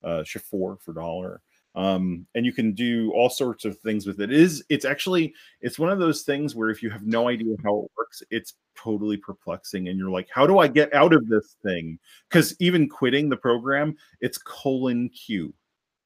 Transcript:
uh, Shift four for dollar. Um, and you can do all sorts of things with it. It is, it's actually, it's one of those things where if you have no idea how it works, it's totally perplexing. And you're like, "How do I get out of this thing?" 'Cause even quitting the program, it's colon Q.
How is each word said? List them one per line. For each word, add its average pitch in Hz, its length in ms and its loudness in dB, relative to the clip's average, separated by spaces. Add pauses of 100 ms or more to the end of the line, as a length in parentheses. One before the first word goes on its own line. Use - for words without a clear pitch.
uh, 82 200 -4
Shift - 240 -14
four 95 300 -6
for - 160 -16
dollar. 85 480 -10 (340)
Um, 92 580 -2
and 120 140 0
you 123 40 0
can 113 220 0
do 117 400 -2
all 120 160 4
sorts 123 340 -4
of 104 160 -6
things 107 280 -4
with 98 140 -6
it. 104 100 -4
It 143 80 6
is, 160 300 4
it's 143 160 0
actually, 160 500 -2 (260)
it's 120 160 -6
one 165 140 0
of 196 80 0
those 165 240 0
things 143 320 -2
where 110 160 0
if 107 100 -8
you 113 80 -4
have 101 160 -10
no 117 240 2
idea 113 340 -2
how 104 200 0
it - 120 -14
works, - 360 -8
it's 113 240 -6 (200)
totally 104 420 -4
perplexing. 92 680 -10
And 92 120 -4
you're 95 100 -4
like, 92 240 -4
"How 135 140 6
do 190 100 6
I 165 100 8
get 147 280 2
out 160 180 6
of 127 140 6
this 110 360 0
thing?" 82 360 -4 (320)
'Cause 156 280 4
even 175 300 2
quitting 139 400 0
the 127 80 -2
program, 139 580 0 (240)
it's 123 200 -6
colon 127 680 -2
Q. - 440 -8 (520)